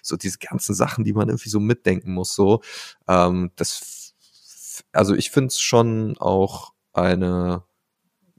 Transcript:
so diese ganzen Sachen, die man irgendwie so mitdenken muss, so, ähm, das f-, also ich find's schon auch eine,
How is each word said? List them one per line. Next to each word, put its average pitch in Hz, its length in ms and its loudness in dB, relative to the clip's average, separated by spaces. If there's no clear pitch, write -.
so - 140 -4
diese 95 220 -8
ganzen - 360 -6
Sachen, 113 300 0
die 107 80 0
man 104 160 0
irgendwie 113 220 -4
so 104 100 0
mitdenken 95 520 0
muss, 90 220 -4
so, 101 280 4
ähm, 90 480 2
das - 260 -4
f-, - 1080 -18
also 98 240 4
ich - 160 0
find's 131 300 0
schon 113 580 2
auch - 540 0
eine, 90 720 0